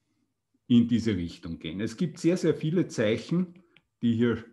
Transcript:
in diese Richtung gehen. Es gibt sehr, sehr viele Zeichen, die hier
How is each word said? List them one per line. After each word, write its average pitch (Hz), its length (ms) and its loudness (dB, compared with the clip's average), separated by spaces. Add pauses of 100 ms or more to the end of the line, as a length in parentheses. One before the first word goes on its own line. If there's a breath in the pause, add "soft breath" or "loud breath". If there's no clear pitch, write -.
(680)
in 117 220 6
diese 110 280 0
Richtung 82 440 -8
gehen. 82 200 -8
Es 110 160 -6
gibt 160 220 -4
sehr, 170 180 2
sehr 160 200 0
viele 160 320 -2
Zeichen, 117 720 -2 (400 soft breath)
die 117 120 2
hier 113 380 0